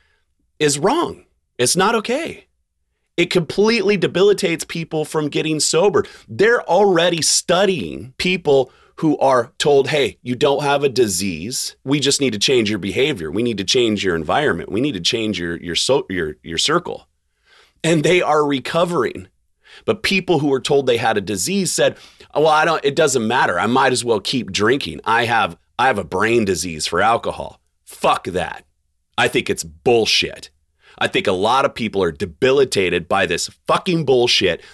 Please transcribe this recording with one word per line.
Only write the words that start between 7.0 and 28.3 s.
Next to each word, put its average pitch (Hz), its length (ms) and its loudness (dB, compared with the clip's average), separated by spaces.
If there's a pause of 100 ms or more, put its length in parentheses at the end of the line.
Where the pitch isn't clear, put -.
studying 131 960 -2
people 147 520 0 (260)
who 151 220 0
are 127 400 2
told, 139 300 4
"Hey, 143 340 -2
you 123 140 -6
don't 143 260 0
have 143 220 0
a 143 40 4
disease. 101 960 -2
We 143 160 -2
just 139 220 0
need 131 140 0
to 104 40 -4
change 117 320 2
your 107 80 -2
behavior. 98 540 -2
We 104 100 -2
need 117 160 -2
to 98 60 -4
change 107 400 0
your 92 100 0
environment. 87 560 -2
We 101 100 -2
need 139 140 -2
to 90 60 -8
change 107 400 -2
your, 85 160 -6
your, 85 180 -8
so, 135 340 0
your, 85 360 -4
your 82 140 -8
circle." - 500 -2 (760)
And 160 220 2
they 180 180 4
are 151 240 2
recovering. 139 800 -2 (580)
But 110 180 -2
people 185 380 0
who 147 80 0
were 135 120 0
told 139 260 0
they 123 100 2
had 113 200 0
a - 40 0
disease 170 520 -2
said, 135 240 0 (380)
"Oh, 147 80 0
well, 156 80 4
I 156 140 4
don't, 160 200 0
it 139 120 0
doesn't 135 300 2
matter. 117 320 2
I 95 80 0
might 131 260 2
as 120 120 -2
well 113 160 0
keep 107 300 -4
drinking. 98 540 -2
I 117 200 0
have, 107 320 0 (220)
I 123 80 2
have 117 120 2
a 90 60 -4
brain 107 400 2
disease 87 420 -4
for 85 140 0
alcohol." 104 600 -2 (240)
Fuck - 400 -2
that. 85 400 -6 (520)